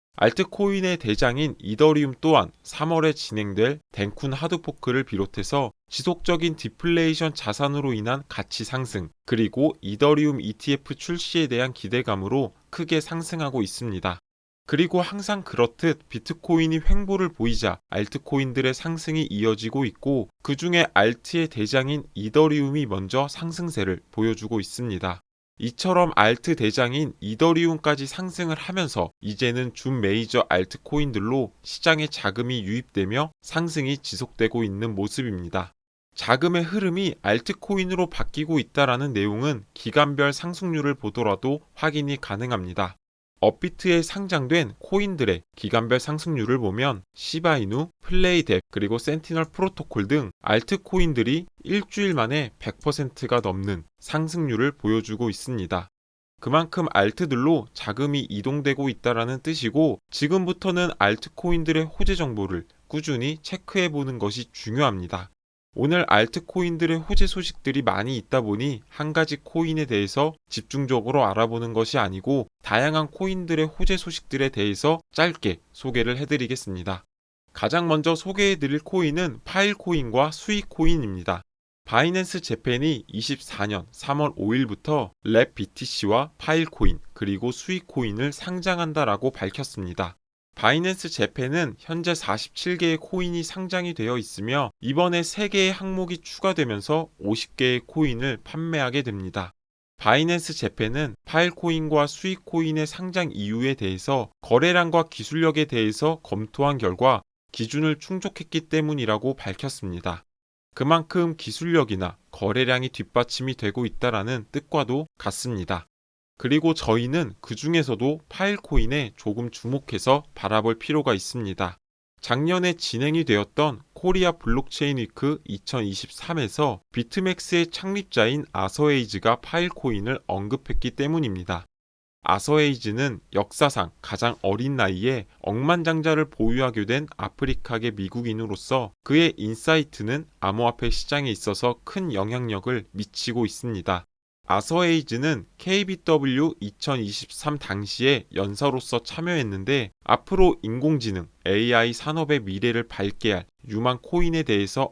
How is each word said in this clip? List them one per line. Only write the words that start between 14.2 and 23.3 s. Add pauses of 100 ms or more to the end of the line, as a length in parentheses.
그리고
항상
그렇듯
비트코인이 (100)
횡보를
보이자
알트코인들의
상승이
이어지고
있고, (120)
그중에
알트의
대장인
이더리움이
먼저
상승세를 (120)